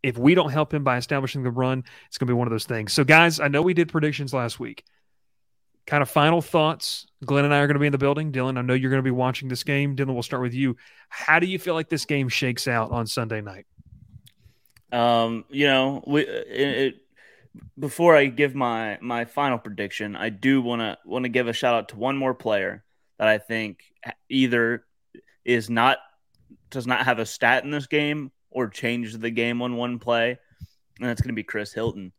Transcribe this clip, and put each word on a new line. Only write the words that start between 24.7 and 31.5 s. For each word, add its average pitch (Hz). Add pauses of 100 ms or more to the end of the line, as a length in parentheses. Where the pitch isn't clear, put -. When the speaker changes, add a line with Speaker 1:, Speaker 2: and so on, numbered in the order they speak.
Speaker 2:
is 117
not, 117 (720)
does 123
not 123
have 117
a 110
stat 127
in 143
this 147
game 147 (180)
or 123
changed 117
the 117
game 120
on 123
one 120
play, 120 (640)
and 123
that's 120
gonna 123
be 110
Chris 104